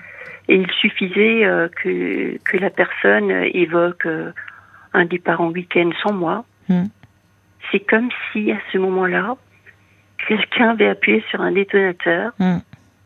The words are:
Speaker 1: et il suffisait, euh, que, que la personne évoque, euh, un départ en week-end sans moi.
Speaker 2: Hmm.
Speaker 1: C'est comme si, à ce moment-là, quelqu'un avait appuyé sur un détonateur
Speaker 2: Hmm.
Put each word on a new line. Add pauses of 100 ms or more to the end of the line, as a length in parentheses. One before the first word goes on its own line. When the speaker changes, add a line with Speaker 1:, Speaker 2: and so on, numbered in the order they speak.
(500)
Speaker 1:
et
il (100)
suffisait,
euh,
que,
que
la
personne
évoque,
euh, (600)
un
départ
en
week-end (140)
sans
moi. (240)
Speaker 2:
Hmm. (880)
Speaker 1:
C'est
comme (220)
si,
à (120)
ce
moment-là, (920)
quelqu'un
avait
appuyé
sur
un
détonateur
Speaker 2:
Hmm. (480)